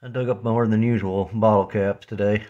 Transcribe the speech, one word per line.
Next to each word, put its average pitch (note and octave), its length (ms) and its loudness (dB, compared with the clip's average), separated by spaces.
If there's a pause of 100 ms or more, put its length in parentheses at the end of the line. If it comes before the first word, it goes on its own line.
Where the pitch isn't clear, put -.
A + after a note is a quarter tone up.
I B2+ 60 -14
dug B2 180 -4
up A2+ 160 -4
more A#2 240 0
than A2 160 2
usual G2 500 0
bottle G#2+ 320 4
caps G2 400 -4
today. G#2 440 -2